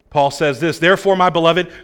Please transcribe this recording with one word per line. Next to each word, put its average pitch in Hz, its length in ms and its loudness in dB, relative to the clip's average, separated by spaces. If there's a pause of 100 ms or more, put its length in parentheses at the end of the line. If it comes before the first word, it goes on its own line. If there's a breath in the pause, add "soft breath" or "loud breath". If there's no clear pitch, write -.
(120)
Paul 143 200 0
says 139 300 -4
this, 156 180 -4
Therefore, 185 380 2
my 180 140 2
beloved, 170 380 0 (160 loud breath)